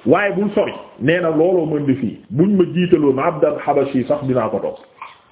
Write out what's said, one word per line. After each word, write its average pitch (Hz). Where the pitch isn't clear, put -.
waaye 185
bul 196
sori." -
Nee 165
na 170
looloo 165
mën 151
di 131
fii. -
Buñ 190
ma 180
jiitaloon 156
Abdal 156
Habashi 135
sax 139
dinaa 123
ko 101
toog. 69